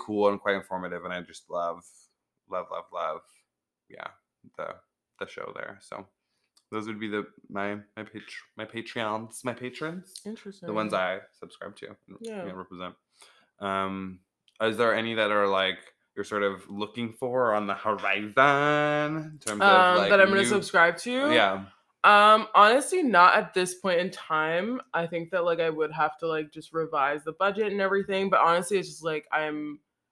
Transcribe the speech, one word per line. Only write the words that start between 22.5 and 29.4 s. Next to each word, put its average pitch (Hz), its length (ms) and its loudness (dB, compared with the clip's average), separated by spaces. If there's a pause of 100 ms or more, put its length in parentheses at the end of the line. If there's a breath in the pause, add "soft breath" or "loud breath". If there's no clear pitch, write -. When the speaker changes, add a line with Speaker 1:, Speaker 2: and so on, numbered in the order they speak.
Speaker 2:
honestly, 254 480 6
not 180 320 8
at 185 180 0
this 180 220 -2
point 180 240 -2
in 185 120 -2
time. 170 680 -2 (120)
I 170 140 -2
think 165 240 -8
that, 180 140 0
like, 170 140 0
I 165 100 0
would 156 220 -2
have 156 280 -2
to, 165 80 -6
like, 156 240 -4
just - 220 -18
revise 151 500 -2
the 156 100 -8
budget 196 380 -2
and 202 100 -2
everything, 196 480 -2
but 170 120 4
honestly, 175 360 2
it's 175 120 -6
just, 156 140 -16
like, 156 280 -6
I'm, 151 480 -4 (320)